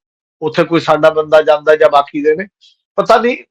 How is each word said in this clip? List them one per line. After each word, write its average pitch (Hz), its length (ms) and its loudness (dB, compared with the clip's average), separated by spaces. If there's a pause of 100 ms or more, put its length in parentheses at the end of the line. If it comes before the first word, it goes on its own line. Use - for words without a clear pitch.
(400)
ਉੱਥੇ 156 220 -4
ਕੋਈ 160 160 -2
ਸਾਡਾ 156 300 0
ਬੰਦਾ 156 320 2
ਜਾਂਦਾ 151 340 2
ਜਾਂ 151 140 2
ਬਾਕੀ 143 320 -2
ਦੇ 156 140 0
ਨੇ, 196 120 -12 (500)
ਪਤਾ 202 200 0
ਨਹੀਂ। 233 200 -2 (140)